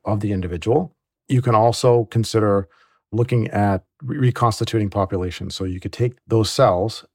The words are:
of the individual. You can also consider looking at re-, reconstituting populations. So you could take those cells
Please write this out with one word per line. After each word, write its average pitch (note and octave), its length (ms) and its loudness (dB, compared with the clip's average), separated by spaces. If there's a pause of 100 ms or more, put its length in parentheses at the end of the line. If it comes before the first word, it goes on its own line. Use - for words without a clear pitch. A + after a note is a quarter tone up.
of G#2+ 160 -2
the G#2 120 -2
individual. F#2+ 640 -2 (320)
You B2+ 120 2
can B2 140 2
also A#2 520 4
consider G#2 640 0 (440)
looking A2+ 360 0
at G2+ 360 0 (180)
re-, B2+ 160 -6
reconstituting A#2 720 0
populations. F#2+ 640 -4
So F#2+ 100 -8
you F#2 140 -6
could - 140 -10
take A#2+ 220 -2 (120)
those A2 240 2
cells G#2 640 2